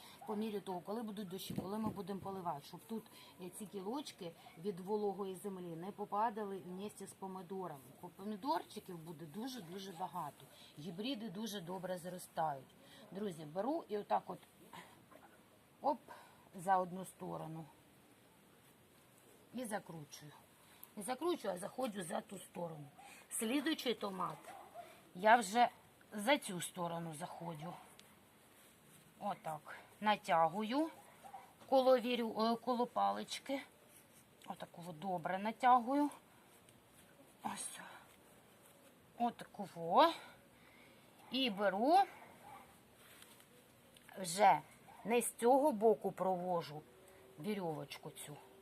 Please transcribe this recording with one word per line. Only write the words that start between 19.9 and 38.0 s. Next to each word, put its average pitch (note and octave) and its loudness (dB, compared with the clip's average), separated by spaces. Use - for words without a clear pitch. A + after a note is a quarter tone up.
Не G#3 -10
закручую, B3+ -2
а F#3 -4
заходжу G3+ -4
за G#3 -2
ту F#3+ -12
сторону. D#3+ -10
Слідуючий C4 0
томат F3+ -4
я G#3+ 10
вже A#3 6
за A3 4
цю F3+ -4
сторону E3+ -4
заходжу. E3 -8
Отак. E3+ -6
Натягую G#3 4
коло C4 8
вірю-, A#3 2
е, - 4
коло A#3+ 0
палички. G#3 -2
Отаку F3 -12
от D#3+ -10
добре F3+ -2
натягую. B3 6
Ось. - -8